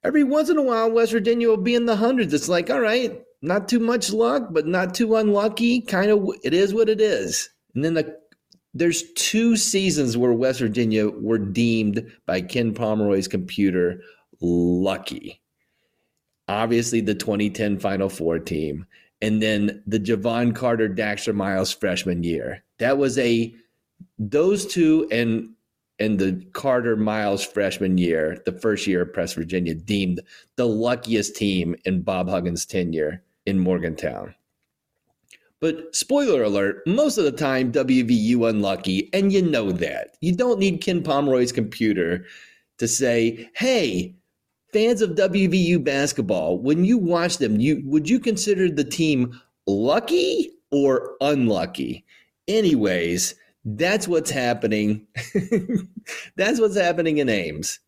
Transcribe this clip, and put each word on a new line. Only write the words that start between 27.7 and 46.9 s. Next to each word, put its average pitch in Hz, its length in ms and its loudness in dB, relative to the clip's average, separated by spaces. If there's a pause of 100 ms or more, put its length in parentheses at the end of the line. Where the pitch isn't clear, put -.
year, 82 480 0
the 92 60 -2
first 104 340 -4
year 90 160 0
of 87 120 -6
Press 87 200 -6
Virginia, 85 400 -4
deemed 92 480 -2 (340)
the 123 120 0
luckiest 113 680 -2
team 90 400 -2 (100)
in 92 180 0
Bob 90 260 -4
Huggins' 87 380 -2
tenure 82 560 -4 (240)
in 95 120 0
Morgantown. 82 760 -4 (1300)
But 160 340 -4
spoiler 233 480 2
alert, 101 420 0
most 247 320 2
of 196 60 2
the 143 80 2
time, 131 400 0
W 127 320 2
V 117 100 2
U 117 320 2
unlucky, 98 680 0
and 196 200 2
you 190 80 4
know 120 300 0
that. 82 500 -6
You 175 140 0
don't 240 240 0
need 190 220 0
Ken 175 200 -2
Pomeroy's 135 500 2
computer 95 760 -2 (520)
to 117 100 -2
say, 117 680 0
"Hey, 180 600 -2 (580)
fans 220 280 2
of 175 140 0
W 190 320 2
V 170 100 2
U 175 220 4
basketball, 113 800 0
when 147 260 2
you 226 140 4